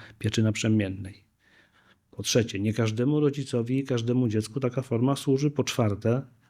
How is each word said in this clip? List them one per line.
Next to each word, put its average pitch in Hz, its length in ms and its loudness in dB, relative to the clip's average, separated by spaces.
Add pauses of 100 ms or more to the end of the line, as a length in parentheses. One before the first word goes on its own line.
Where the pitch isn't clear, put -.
(200)
pieczy 110 240 0
naprzemiennej. 107 840 0 (920)
Po 107 60 -10
trzecie, 107 360 0
nie 107 140 0
każdemu 120 460 0
rodzicowi 135 600 0
i 139 40 -4
każdemu 123 440 0
dziecku 107 320 -2
taka 127 220 -2
forma 123 340 0
służy. 139 360 0
Po 135 120 -2
czwarte, 113 580 0 (280)